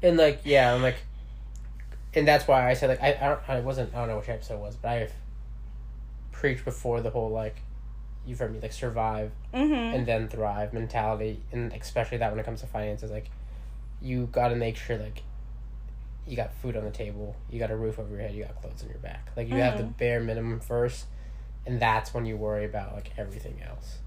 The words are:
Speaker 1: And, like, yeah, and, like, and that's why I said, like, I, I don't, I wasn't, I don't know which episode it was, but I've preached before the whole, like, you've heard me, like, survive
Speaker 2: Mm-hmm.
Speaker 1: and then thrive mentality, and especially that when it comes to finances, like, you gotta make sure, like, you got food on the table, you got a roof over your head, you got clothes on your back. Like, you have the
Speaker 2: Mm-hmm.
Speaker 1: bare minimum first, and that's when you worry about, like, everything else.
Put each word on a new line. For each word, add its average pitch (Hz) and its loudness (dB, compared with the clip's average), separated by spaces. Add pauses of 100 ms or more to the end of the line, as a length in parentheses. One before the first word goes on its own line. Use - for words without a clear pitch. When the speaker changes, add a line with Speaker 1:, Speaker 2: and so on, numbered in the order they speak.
Speaker 1:
And, 175 10
like, 151 8
yeah, 135 10
and, 127 4
like, 127 4 (1160)
and 151 8
that's 147 8
why 127 8
I 127 8
said, 131 4
like, 123 2
I, 139 6
I 139 4
don't, - 2
I 131 2
wasn't, 127 -2
I 120 -2
don't 120 0
know 110 -2
which 104 -6
episode 113 -4
it 104 -6
was, 104 -8
but 117 -4
I've 117 0 (1200)
preached 131 0
before 120 0
the 110 0
whole, 113 0
like, 110 -2 (720)
you've 123 -8
heard 113 -2
me, 110 -6
like, 113 -6
survive 110 0 (200)
Speaker 2:
Mm-hmm. 294 4 (240)
Speaker 1:
and 120 2
then 113 2
thrive 107 0
mentality, 110 0 (120)
and 120 -2
especially - -2
that 113 2
when 107 -4
it 107 -4
comes 113 -4
to 127 -8
finances, 107 -4
like, 107 -6 (720)
you 127 0
gotta 120 4
make 117 0
sure, 113 -4
like, 107 -8 (1040)
you 123 -6
got 110 -2
food 120 -4
on 107 -2
the 104 -2
table, 104 -6 (140)
you 117 -6
got 113 0
a 110 0
roof 110 -2
over 107 -6
your 101 -6
head, 104 -4
you 104 -6
got - -8
clothes - -10
on - -8
your - -8
back. - -8
Like, 117 -2
you 120 2
have 123 6
the - 0
Speaker 2:
Mm-hmm. 113 -4
Speaker 1:
bare 120 2
minimum 113 -2
first, 120 0 (600)
and 123 0
that's 113 2
when 120 0
you 110 -2
worry 107 0
about, 101 -4
like, 101 -8
everything 98 -8
else. - -10